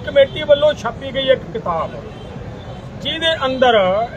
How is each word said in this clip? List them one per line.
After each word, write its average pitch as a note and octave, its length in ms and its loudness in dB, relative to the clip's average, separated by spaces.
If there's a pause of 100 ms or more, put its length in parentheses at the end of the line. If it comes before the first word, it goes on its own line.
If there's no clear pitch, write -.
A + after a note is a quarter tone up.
ਕਮੇਟੀ C#4+ 380 4
ਵੱਲੋਂ D4 300 4
ਛਾਪੀ B3+ 400 -8
ਗਈ C4+ 180 0
ਇੱਕ B3 120 0 (100)
ਕਿਤਾਬ, E3 360 -4 (1120)
ਜਿਹਦੇ D#4+ 340 0 (100)
ਅੰਦਰ B3+ 320 4 (400)